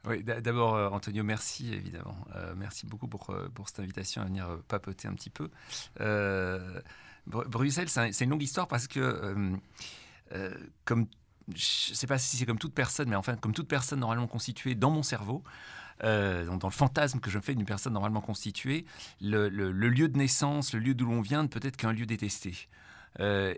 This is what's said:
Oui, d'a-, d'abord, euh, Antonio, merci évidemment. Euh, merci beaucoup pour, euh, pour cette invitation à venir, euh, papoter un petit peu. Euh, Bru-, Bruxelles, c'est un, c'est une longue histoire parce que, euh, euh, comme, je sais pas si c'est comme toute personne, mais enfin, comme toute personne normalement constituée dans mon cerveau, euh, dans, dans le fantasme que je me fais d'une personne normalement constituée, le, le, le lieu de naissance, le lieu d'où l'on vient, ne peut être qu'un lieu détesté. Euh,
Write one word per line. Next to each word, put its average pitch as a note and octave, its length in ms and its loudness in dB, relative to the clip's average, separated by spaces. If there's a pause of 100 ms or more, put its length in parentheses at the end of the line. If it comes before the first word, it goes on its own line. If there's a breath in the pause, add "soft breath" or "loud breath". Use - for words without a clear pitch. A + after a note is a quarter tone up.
Oui, A2 140 -2
d'a-, A#2 180 -2
d'abord, A#2 340 4
euh, G2+ 140 4
Antonio, G2+ 360 -2
merci A2 500 -2
évidemment. F#2+ 420 -8 (180)
Euh, F2+ 220 -8
merci G2+ 300 -8
beaucoup G#2+ 220 -8
pour, A2 200 -10
euh, F#2+ 260 -6
pour G2+ 140 -12
cette - 120 -10
invitation F#2+ 420 -6
à - 20 -2
venir, F#2+ 240 -4
euh, E2+ 180 -6
papoter G2 420 -6
un G2 40 -4
petit - 180 -8
peu. - 200 -8 (500 loud breath)
Euh, F#2+ 800 0 (460 loud breath)
Bru-, A#2 220 -4
Bruxelles, C#3+ 420 2
c'est - 100 2
un, A#2 120 2
c'est B2 120 0
une B2+ 60 4
longue D3+ 120 2
histoire F3 240 0
parce A#2+ 220 0
que, C3+ 120 -2
euh, G2+ 560 0 (760 loud breath)
euh, F#2+ 220 -4 (320)
comme, A#2 200 4 (480)
je - 380 0
sais B2 140 -2
pas C3+ 100 2
si B2+ 220 0
c'est B2+ 80 2
comme A2+ 120 2
toute D3 140 -4
personne, C3 360 2
mais G#2+ 80 4
enfin, A2+ 200 0
comme G#2+ 160 0
toute - 160 -4
personne C#3 320 0
normalement A#2 260 2
constituée B2 480 -2
dans B2 160 6
mon D#3 120 4
cerveau, A#2 400 -2 (600 loud breath)
euh, G2 440 4
dans, F2+ 100 0
dans F#2 120 0
le G2 40 -2
fantasme C3+ 480 2
que - 80 -4
je G2 80 0
me G2+ 60 0
fais C#3+ 120 -2
d'une G#2+ 120 0
personne G#2+ 260 -2
normalement G#2+ 300 0
constituée, C3 640 -4 (340 loud breath)
le, G#2 300 4
le, F#2+ 200 0
le G2 200 4
lieu C#3 180 6
de C3 80 0
naissance, C#3+ 560 4
le A2+ 80 0
lieu B2+ 140 2
d'où B2 100 0
l'on A#2 160 4
vient, C#3 220 2
ne D3 60 2
peut A#2 140 -6
être C3 140 -4
qu'un A2+ 160 2
lieu A2+ 140 0
détesté. G#2 600 -4 (540 loud breath)
Euh, G2 380 4